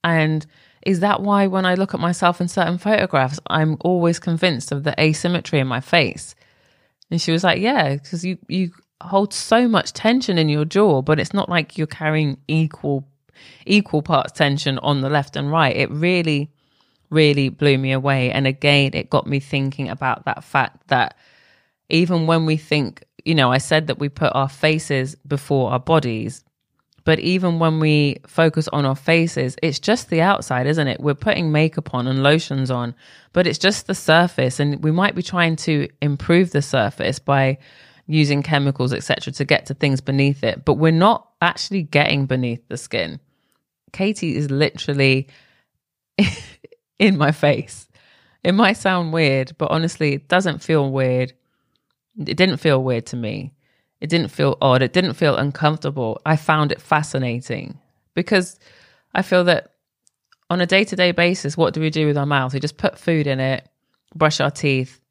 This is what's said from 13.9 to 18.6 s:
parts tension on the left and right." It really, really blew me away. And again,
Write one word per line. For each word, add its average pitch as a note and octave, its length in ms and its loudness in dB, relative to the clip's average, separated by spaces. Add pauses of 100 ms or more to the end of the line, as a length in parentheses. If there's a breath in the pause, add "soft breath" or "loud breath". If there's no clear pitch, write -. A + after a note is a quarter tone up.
parts D3+ 300 0
tension C#3 480 0
on C#3+ 220 0
the C3+ 80 -2
left C#3+ 260 -2
and C#3+ 160 -4
right." D#3 240 2
It - 160 -2
really, D#3 580 -2 (600)
really D3 400 4
blew C#3+ 280 2
me C3+ 140 -2
away. C3+ 400 0
And C3+ 160 0
again, C#3 460 2